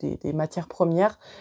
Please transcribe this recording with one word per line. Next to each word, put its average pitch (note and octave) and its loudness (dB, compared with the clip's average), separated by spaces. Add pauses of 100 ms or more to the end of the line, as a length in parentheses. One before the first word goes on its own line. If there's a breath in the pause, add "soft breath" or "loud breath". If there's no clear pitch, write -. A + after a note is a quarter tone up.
des, C#3+ -4
des - -4
matières D#3 -4
premières, F3+ 2 (220 loud breath)